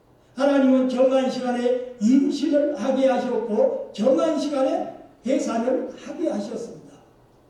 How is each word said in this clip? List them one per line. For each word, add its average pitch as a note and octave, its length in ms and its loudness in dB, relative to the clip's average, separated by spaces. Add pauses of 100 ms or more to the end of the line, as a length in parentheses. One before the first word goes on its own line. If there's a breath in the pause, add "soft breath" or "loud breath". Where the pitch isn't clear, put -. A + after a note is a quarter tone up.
(360 soft breath)
하나님은 C4 540 4
정한 C4 400 2
시간에 B3 720 -2
임신을 C#4+ 800 2
하게 C4 260 0
하셨고, A#3 840 0
정한 D4+ 460 2
시간에 C#4 560 -2 (300)
해산을 A#3 640 -2 (160)
하게 D4 240 -4
하셨습니다. G#3 640 -10 (560)